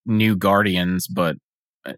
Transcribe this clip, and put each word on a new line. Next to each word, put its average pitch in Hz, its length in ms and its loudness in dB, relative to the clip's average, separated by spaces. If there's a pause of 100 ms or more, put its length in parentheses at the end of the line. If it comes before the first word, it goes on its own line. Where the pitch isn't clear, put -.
new 110 320 2
Guardians, 92 720 0
but, 87 300 -2 (500)
uh, - 120 -12